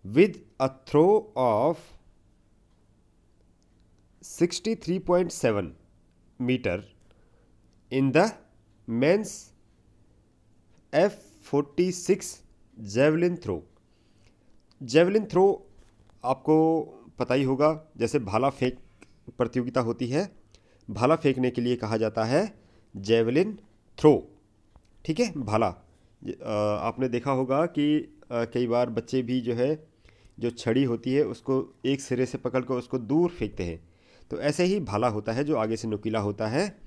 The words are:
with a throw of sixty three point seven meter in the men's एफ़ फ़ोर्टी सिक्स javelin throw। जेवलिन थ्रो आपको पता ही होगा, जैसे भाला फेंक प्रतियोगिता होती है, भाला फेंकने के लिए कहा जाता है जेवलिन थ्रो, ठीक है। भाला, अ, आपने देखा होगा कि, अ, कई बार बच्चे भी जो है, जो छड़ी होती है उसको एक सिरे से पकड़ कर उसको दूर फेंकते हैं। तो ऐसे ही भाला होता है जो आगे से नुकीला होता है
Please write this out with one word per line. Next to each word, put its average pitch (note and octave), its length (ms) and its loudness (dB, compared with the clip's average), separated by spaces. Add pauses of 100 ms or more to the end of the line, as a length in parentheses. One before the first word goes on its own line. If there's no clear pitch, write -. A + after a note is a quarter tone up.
with D#3+ 300 4 (260)
a C3 80 0 (200)
throw G3 320 4 (160)
of B2+ 380 2 (2500)
sixty - 520 -2
three F3+ 300 -4
point F3 380 0
seven G2+ 220 0 (760)
meter B2 360 -2 (1120)
in C3+ 200 0
the F#3 180 4 (600)
men's D#3 400 2 (1600)
एफ़ - 480 0
फ़ोर्टी E3+ 500 -2
सिक्स - 500 -4 (380)
javelin D#3 580 0
throw। F2+ 220 -6 (1200)
जेवलिन F3+ 420 4
थ्रो F#3+ 460 2 (540)
आपको D#3 580 2 (360)
पता B2 160 0
ही C#3 80 2
होगा, D3 440 0 (100)
जैसे A#2+ 220 0
भाला A2+ 320 0
फेंक B2+ 280 -4 (600)
प्रतियोगिता B2 420 -2
होती A#2 260 -2
है, D#3 300 -4 (540)
भाला B2 260 2
फेंकने B2+ 340 0
के B2 100 -6
लिए B2 160 0
कहा A2 200 -4
जाता A2 280 0
है E3 360 -2 (360)
जेवलिन A#2 640 2 (400)
थ्रो, C#3 400 4 (680)
ठीक D#3+ 160 -4
है। A3 120 0
भाला, A2 360 0
अ, - 1120 -6
आपने A#2 260 -4
देखा B2 240 -2
होगा C3+ 340 0
कि, D3+ 320 0 (240)
अ, A#2 220 -2
कई A#2+ 220 -2
बार A#2+ 240 0
बच्चे A#2 320 -4
भी B2+ 180 -2
जो A#2 140 -4
है, C#3+ 340 -2 (500)
जो A#2 120 -2
छड़ी A#2+ 340 0
होती B2 300 -2
है C#3+ 100 2
उसको - 600 -4
एक C3+ 160 0
सिरे B2+ 260 -2
से C3 120 -10
पकड़ B2+ 260 -2
कर B2+ 100 -4
उसको B2 240 -6
दूर D3+ 320 0
फेंकते G#2 340 -6
हैं। E2 240 -10 (420)
तो - 100 -8
ऐसे D3 240 0
ही F#3+ 160 0
भाला A2 280 -2
होता G#2+ 240 -4
है C3+ 120 -2
जो D3 120 0
आगे A2 200 -2
से A2+ 120 -8
नुकीला A2 300 -4
होता G#2 300 -2
है F3 380 -4